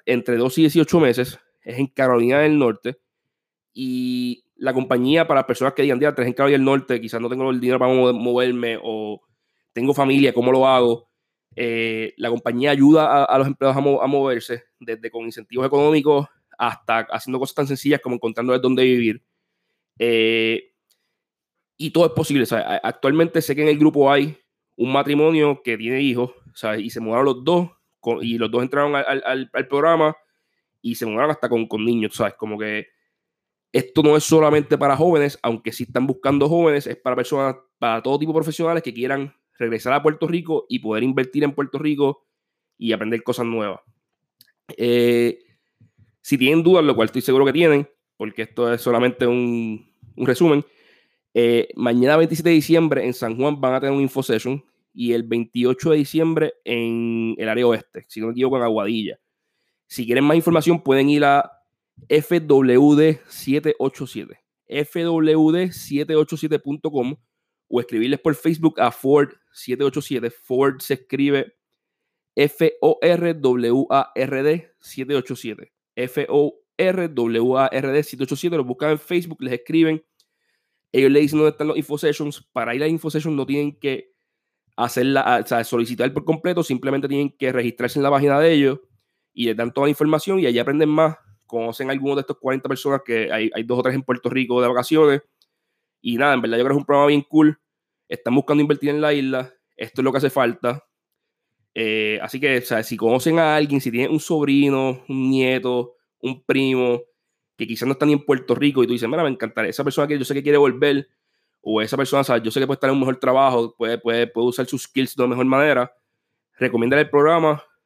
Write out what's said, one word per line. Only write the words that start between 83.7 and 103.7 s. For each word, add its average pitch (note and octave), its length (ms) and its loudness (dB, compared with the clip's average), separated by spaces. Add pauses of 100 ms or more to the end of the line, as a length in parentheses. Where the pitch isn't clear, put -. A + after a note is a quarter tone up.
que - 320 -8 (640)
hacerla, B2 680 0
o - 40 -18
sea, A#2 160 -2
solicitar A#2+ 500 -2
por - 120 -8
completo, E3+ 380 -2
simplemente C3+ 440 -4
tienen C#3 240 -2
que C3 200 -4
registrarse A#2+ 460 -4
en C#3 60 2
la C#3+ 80 2
página C#3+ 280 2
de E3 120 4
ellos C#3 280 2 (540)
y A#2+ 120 -6
les A2+ 100 -2
dan A#2 180 -4
toda C#3 140 0
la D3+ 40 2
información D#3 480 0
y D#3+ 60 0
allí A#2+ 140 0
aprenden C#3+ 300 0
más. D#3 280 2 (300)
Conocen A#2 420 -8
a C#3 40 -2
algunos C#3 240 -4
de C#3 40 -2
estos C#3+ 160 -8
cuarenta C3 320 -4
personas C3+ 340 -4
que A2+ 280 -2
hay, A2 220 -2
hay A2+ 100 -6
dos B2 160 -2
o - 20 0
tres B2+ 140 -2
en C3+ 80 -4
Puerto B2 260 -4
Rico B2 320 0
de A#2+ 60 2
vacaciones. C#3 540 2 (800)
Y A#2+ 160 -4
nada, C#3 180 2
en A#2+ 60 0
verdad A2+ 160 -2
yo B2 60 2
creo C#3+ 120 0
que - 20 2
es C#3+ 40 -2
un C#3 40 -8
programa C#3+ 220 4
bien D3 140 4
cool. D3+ 380 2 (480)
Están - 280 -4
buscando D3 260 2
invertir C#3+ 300 0
en D3+ 100 -2
la D3+ 120 0
isla. C3 380 -4 (240)
Esto - 260 -8
es - 20 0
lo C3 80 0
que C3+ 80 0
hace C#3 100 0
falta. B2 540 -2 (920)
Eh, G#2+ 480 -4
así B2+ 180 -10
que, C3+ 200 0
o - 20 -2
sea, A2+ 220 -2
si A2+ 140 -8
conocen B2+ 420 2
a D#3 160 2
alguien, C#3+ 260 0